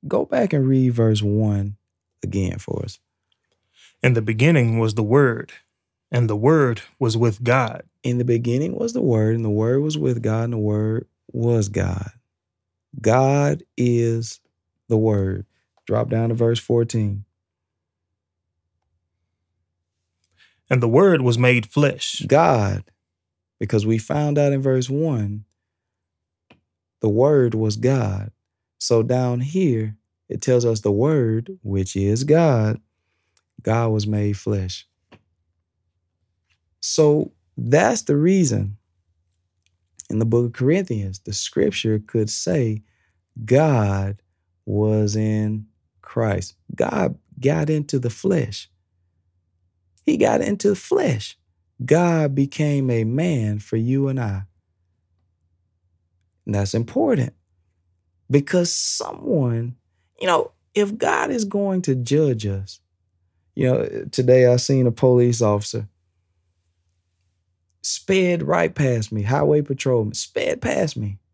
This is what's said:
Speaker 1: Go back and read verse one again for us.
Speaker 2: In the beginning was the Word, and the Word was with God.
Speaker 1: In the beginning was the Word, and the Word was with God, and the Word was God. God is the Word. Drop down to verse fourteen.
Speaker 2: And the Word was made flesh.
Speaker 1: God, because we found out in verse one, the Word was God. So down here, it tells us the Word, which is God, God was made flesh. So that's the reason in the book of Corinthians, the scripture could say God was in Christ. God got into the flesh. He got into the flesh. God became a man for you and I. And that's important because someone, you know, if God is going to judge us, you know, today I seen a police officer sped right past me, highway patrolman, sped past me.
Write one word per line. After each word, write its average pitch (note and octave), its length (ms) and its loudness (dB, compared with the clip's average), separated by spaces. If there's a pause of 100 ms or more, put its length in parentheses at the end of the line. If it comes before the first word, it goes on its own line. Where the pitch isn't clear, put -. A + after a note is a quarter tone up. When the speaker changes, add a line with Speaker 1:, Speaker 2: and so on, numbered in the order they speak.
Speaker 1:
Go D3+ 160 0
back A#3 300 -2
and C#3 120 2
read C3 280 2
verse A2 280 2
one G#2 540 0 (480)
again F#2 360 -4
for - 220 -8
us. - 160 -12 (1040)
Speaker 2:
In B2+ 120 4
the A2+ 80 2
beginning A#2 580 2
was A2+ 140 0
the A2 100 -2
Word, A#2+ 480 2 (580)
and A#2+ 200 0
the G#2 80 0
Word B2+ 440 2 (160)
was A2+ 200 0
with A2+ 260 0
God. A#2+ 400 0 (200)
Speaker 1:
In B2 160 -2
the B2 40 0
beginning A#2+ 500 0
was A#3 200 -4
the B3 80 -2
Word, A2 340 2
and A#2 80 -2
the A2 60 -2
Word A2+ 320 0
was D3+ 160 -2
with B2+ 240 -2
God, A2+ 240 -2
and A#2+ 80 -4
the A2+ 40 -4
Word G#2+ 500 -2 (260)
was A#2 340 0
God. F#2 440 -4 (920)
God C3+ 600 2 (120)
is A#2 640 -2 (480)
the A2+ 100 2
Word. G2 480 0 (400)
Drop A#2 240 -2
down A2+ 200 0
to A2+ 60 -2
verse A#2 240 0
fourteen. A2 680 -2 (3500)
Speaker 2:
And C3 120 2
the A#2+ 60 0
Word D#3 340 4
was A#2+ 160 2
made B2 280 2
flesh. - 600 -2
Speaker 1:
God, A#2 600 2 (720)
because G#2+ 260 0
we A2+ 120 0
found D3 420 -2
out C#3+ 140 2
in C3+ 80 -2
verse C3 280 0
one, A#2 540 -4 (1600)
the A2 80 0
Word B2 460 2
was A2 200 -2
God. G#2+ 560 -2 (480)
So A2+ 240 0
down B2 380 -2
here, C3 540 -2 (320)
it - 140 -8
tells B2 240 2
us A2+ 140 0
the G#2 120 0
Word, A#2 600 0 (100)
which G2 340 -4
is G2+ 280 0
God, C#3+ 580 2 (800)
God A2+ 300 0
was G#2+ 160 0
made G#2 300 -2
flesh. F#2+ 500 -6 (1900)
So D3+ 520 2 (240)
that's D#3 460 2
the D3 160 -2
reason C#3 600 0 (1300)
in G#2+ 80 -4
the A2+ 80 0
book A#2+ 220 2
of A#2 60 -8
Corinthians, B2 680 -2
the - 120 -14
scripture - 680 -2
could G#2+ 300 -4
say A#2 520 -2 (640)
God G#2 760 2 (440)
was G#2+ 500 0
in G#2+ 520 -2 (340)
Christ. G2 540 -4 (180)
God - 460 -2 (200)
got D3+ 300 0
into D3 300 -2
the A#2+ 100 -4
flesh. C3+ 580 -4 (1400)
He D4+ 100 0
got - 240 2
into G3+ 280 0
the G3+ 60 2
flesh. F#3 600 -2 (480)
God D#3+ 480 2
became C#3 560 -2
a A#2 140 0
man A#2 560 -2
for A2+ 180 -6
you C3+ 300 0
and C3+ 120 -4
I. G2 240 -6 (2000)
And G#2 80 -2
that's G2 180 -2
important D3 600 0 (960)
because D#3+ 440 2
someone, B2 1040 -4 (440)
you - 80 -2
know, - 240 0 (220)
if G#3 240 0
God - 340 0
is A#3 140 -2
going G3 380 -2
to C3+ 120 0
judge B2+ 500 0
us, G2 340 -8 (760)
you B2+ 160 0
know, - 400 -4
today B2+ 360 6
I B2 80 6
seen B2+ 320 2
a A#2 40 2
police A#2+ 500 4
officer G#2+ 460 -2 (2000)
sped F3+ 600 0
right E3 300 0
past A#2+ 380 -2
me, G#2+ 120 -4
highway D3 380 2
patrolman, B2+ 520 -2
sped - 480 -6
past F#3+ 340 -2
me. G2+ 240 -8 (140)